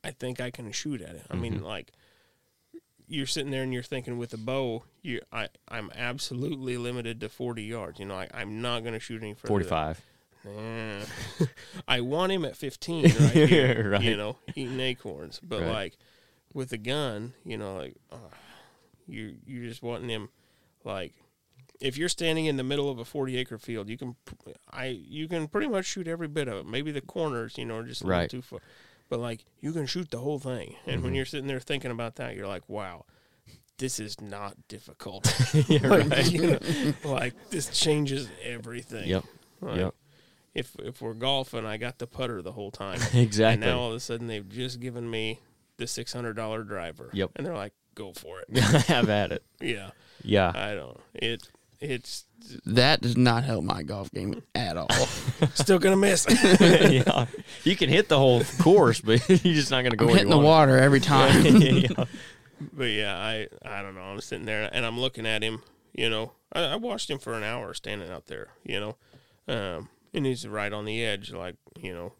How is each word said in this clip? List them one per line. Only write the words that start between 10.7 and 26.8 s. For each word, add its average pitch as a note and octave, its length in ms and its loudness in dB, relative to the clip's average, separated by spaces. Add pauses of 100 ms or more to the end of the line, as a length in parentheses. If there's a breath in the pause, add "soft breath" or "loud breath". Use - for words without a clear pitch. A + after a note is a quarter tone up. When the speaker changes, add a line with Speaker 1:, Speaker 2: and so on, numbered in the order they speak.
Speaker 1:
<laughs> - 480 -8
I B2 120 2
want D#3+ 320 -2
him F#3 120 -2
at - 120 -8
fifteen D#3+ 480 -6
Speaker 2:
<laughs> E3 160 8
Speaker 1:
right D3+ 280 6
here, B2 440 4
Speaker 2:
Right. G2+ 100 2
Speaker 1:
you A2+ 140 2
know, G#2 200 -8 (180)
eating C3 260 -8
acorns. F#2 600 -8
But, A2 200 -6
Speaker 2:
Right. E2 100 -2
Speaker 1:
like, G2 260 -8 (560)
with B2+ 180 -8
a A#2 60 -8
gun, A#2+ 540 -6 (120)
you A2 120 -10
know, G2 200 -8
like, C2 200 -12 (160)
uh, - 40 -18 (880 soft breath)
you, G#2+ 300 -14 (100)
you're B2 220 -14
just A2+ 140 -14
wanting A#2+ 280 -8
him, G#2+ 180 -6 (560)
like, F#2+ 300 -10 (680)
if C3+ 160 -4
you're E3+ 120 -4
standing D#3+ 380 -2
in D3 100 0
the C3 80 -4
middle C#3+ 260 -2
of B2+ 80 -10
a A2+ 80 -12
forty-acre B2+ 520 -6
field, G#2+ 300 -10
you A#2 80 -10
can B2 200 -12 (100)
pr-, - 240 -20 (200)
I, B2+ 160 -10
you C3 420 -10
can E3 200 -4
pretty B3 200 -2
much G3 180 -2
shoot F3+ 220 -8
every E3 200 -8
bit D3 180 -4
of G#2+ 120 -8
it. C#2+ 80 -12
Maybe C3 260 -6